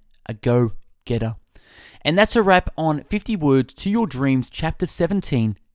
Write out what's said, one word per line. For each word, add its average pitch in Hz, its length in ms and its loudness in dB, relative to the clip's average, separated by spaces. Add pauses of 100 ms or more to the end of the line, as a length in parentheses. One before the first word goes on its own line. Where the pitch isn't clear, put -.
(260)
a 117 80 -8
go-getter. 117 1000 -2 (640)
And 165 160 0
that's 208 200 4
a 226 60 4
wrap 185 340 4
on 151 280 -2
fifty 214 320 -4
Words 135 380 2
to - 160 -6
Your 220 160 0
Dreams, 131 420 0
Chapter - 380 -4
seventeen, 156 720 -2 (180)